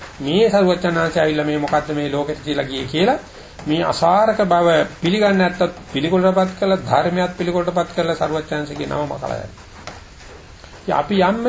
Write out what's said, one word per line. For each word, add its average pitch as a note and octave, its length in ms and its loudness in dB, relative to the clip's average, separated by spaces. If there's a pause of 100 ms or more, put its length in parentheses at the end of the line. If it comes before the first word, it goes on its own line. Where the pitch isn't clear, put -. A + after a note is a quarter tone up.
(160)
මේ E3 320 2
සරුවචනාංශය F3 720 2
ඇවිල්ලා D3+ 260 2
මේ D3+ 120 0
මොකද්ද D3 320 0
මේ D3 200 -2
ලෝකෙට C#3+ 300 -4
කියලා C#3+ 240 -2
ගියේ C3 220 -6
කියලා G3 320 2 (440)
මේ D#3 220 0
අසාරක F#3+ 560 2
බව F3 280 4 (280)
පිළිගන්නේ G3 440 2
නැත්තත් F3+ 380 0 (100)
පිළිකුලටපත් F#3 680 2
කරලා F#3+ 260 0
ධර්මයක් E3+ 540 0
පිළිකුලටපත් F3 580 -2
කරලා E3 240 -2
සරුවචනාංශගේ D3+ 680 -4
නම C#3 180 -4
මකලා C#3 320 -6
යනවා. - 120 -10 (1300)
ඉතින් F3+ 180 -4
අපි D3 240 0
යම්ම G3+ 300 2